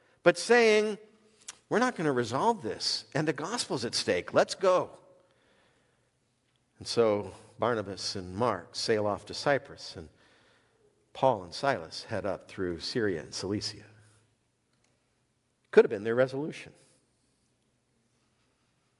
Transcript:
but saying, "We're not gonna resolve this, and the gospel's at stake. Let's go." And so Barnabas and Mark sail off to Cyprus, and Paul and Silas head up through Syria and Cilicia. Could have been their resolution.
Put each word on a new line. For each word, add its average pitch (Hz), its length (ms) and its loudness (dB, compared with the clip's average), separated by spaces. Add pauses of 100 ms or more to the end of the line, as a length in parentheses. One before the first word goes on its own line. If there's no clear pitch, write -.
(220)
but - 160 6
saying, 214 580 4 (720)
"We're 190 120 2
not 247 140 2
gonna 156 180 0
resolve 135 500 0
this, - 500 -4
and 151 160 0
the 156 60 0
gospel's 165 500 -4
at 107 100 -6
stake. 90 380 -2
Let's 185 220 2
go." 185 360 2 (1900)
And 98 80 -14
so 104 480 2 (240)
Barnabas 107 560 -4
and 92 200 -10
Mark 101 400 -2
sail 107 320 0
off 98 200 -4
to - 80 -12
Cyprus, - 600 -4
and 85 120 -14 (1040)
Paul 120 300 2
and 85 100 -14
Silas 117 520 -4
head 98 200 -4
up 95 240 -4
through 87 320 -4
Syria 98 400 -2
and - 140 -14
Cilicia. - 500 -6 (1900)
Could 220 140 10
have 151 60 -2
been 104 140 -4
their 113 100 0
resolution. 135 580 -2 (2250)